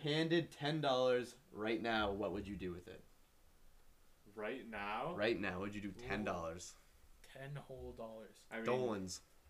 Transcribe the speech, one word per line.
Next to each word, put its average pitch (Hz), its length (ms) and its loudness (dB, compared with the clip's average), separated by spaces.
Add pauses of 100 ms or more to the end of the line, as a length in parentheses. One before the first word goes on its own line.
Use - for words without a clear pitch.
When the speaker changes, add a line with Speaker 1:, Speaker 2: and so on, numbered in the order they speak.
Speaker 1:
handed 156 500 4
ten 151 280 0
dollars 127 540 4 (180)
right 110 300 0
now, 110 300 4
what 98 200 0
would 98 140 -4
you 101 100 -6
do 92 160 -4
with 87 160 -10
it? 95 140 -14 (1300)
Speaker 2:
Right 110 360 -4
now? 107 460 -2
Speaker 1:
Right 104 240 4
now, 92 200 0
would 101 140 -4
you 104 60 -4
do 101 80 -4
Speaker 2:
Ooh. 107 200 -8
Speaker 1:
ten 104 160 -2
dollars? 87 500 -4 (640)
Speaker 3:
Ten 139 200 -10 (100)
whole 127 320 -10
dollars. 110 380 -10 (140)
Speaker 2:
I 113 60 -6
mean, 113 100 -2
Speaker 1:
Dolans. 113 540 2 (280)